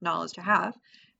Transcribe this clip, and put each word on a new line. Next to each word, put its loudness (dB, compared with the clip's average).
knowledge -2
to -14
have. 2